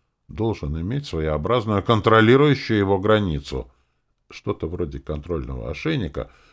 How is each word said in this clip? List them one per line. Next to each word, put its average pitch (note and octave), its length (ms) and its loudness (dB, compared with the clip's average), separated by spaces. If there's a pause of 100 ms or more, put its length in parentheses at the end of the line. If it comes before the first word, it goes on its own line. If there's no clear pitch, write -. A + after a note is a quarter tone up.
(300)
должен D#2+ 500 -4
иметь B2 280 -6
своеобразную F2+ 760 -2
контролирующую A2+ 960 4
его G2 200 2
границу. F#2 720 0 (600)
Что-то - 380 -6
вроде D#2+ 320 -6
контрольного C2+ 720 -6
ошейника, G2 600 -4 (240)